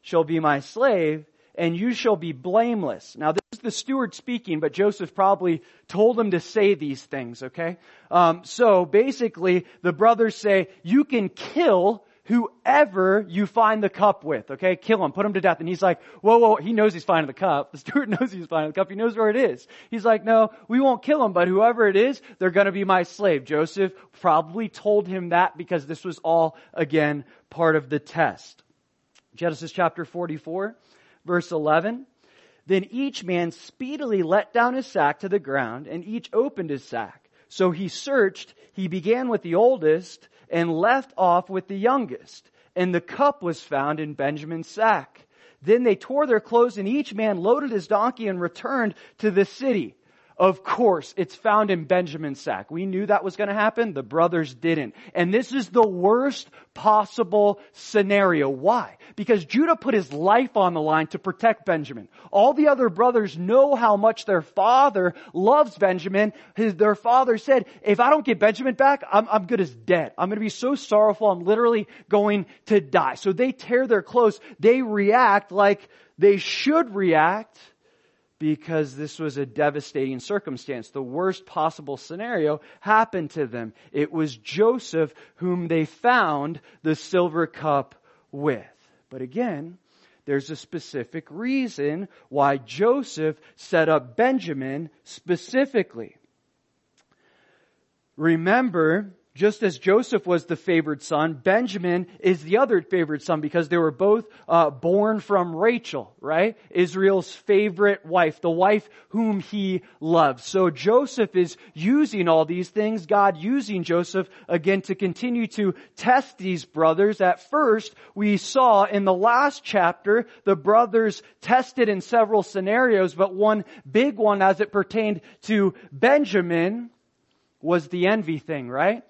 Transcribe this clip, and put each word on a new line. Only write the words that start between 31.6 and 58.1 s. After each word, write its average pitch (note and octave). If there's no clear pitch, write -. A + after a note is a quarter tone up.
"Then F#3+
each C4+
man F3
speedily B3+
let F#3+
down A#3+
his C4
sack D3+
to G3
the G3
ground, C3+
and E3+
each G#3+
opened G#3
his C3+
sack. -
So F#3
he F3
searched, A3
he F#3+
began G#3+
with A3
the E3
oldest, F3+
and E3+
left A3+
off F3+
with F#3
the G3
youngest. A3
And F3+
the E3+
cup C#4
was E3+
found D3
in D3+
Benjamin's D3+
sack. G#3
Then A3
they G#3+
tore C#4
their A3
clothes, A#3
and G3
each C#4
man G#3
loaded B3
his F#3+
donkey A3
and F#3
returned A3+
to G#3+
the F#3+
city." G#3+
Of F#3+
course, F#3+
it's -
found G#3+
in E3+
Benjamin's D#3
sack. G#2
We E3+
knew F#3+
that G3
was F#3
gonna G3+
happen. G#3
The C3+
brothers D#3+
didn't. D3
And F3
this A#3+
is A#3+
the A3
worst G#3
possible G#3
scenario. F#3+